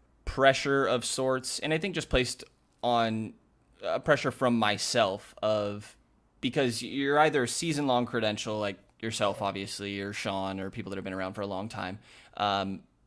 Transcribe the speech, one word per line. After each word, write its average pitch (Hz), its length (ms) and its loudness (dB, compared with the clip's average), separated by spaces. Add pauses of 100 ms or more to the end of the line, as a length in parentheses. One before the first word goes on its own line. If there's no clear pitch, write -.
(240)
pressure 135 640 4
of 120 180 2
sorts, 131 540 -2
and 156 160 -2
I 160 40 0
think 175 180 -4
just 151 120 -6
placed 127 360 0 (400)
on, 113 500 2 (500)
uh, 92 140 -2
pressure 139 320 2
from 120 280 2
myself 104 840 2
of, 104 540 -2 (440)
because 123 420 0
you're 139 360 0
either 151 240 6
a 120 60 0
season-long 143 580 2
credential, 107 540 -2
like 101 180 -4 (220)
yourself, 107 420 0
obviously, 98 580 -4
or 101 120 -6
Sean, 98 480 -4
or 98 100 -6
people 98 200 -10
that 98 60 -6
have 95 80 -8
been 98 80 -6
around 95 220 -4
for 107 80 -6
a 101 40 -4
long 98 220 -6
time, 98 300 -8 (380)
um, 98 440 -2 (260)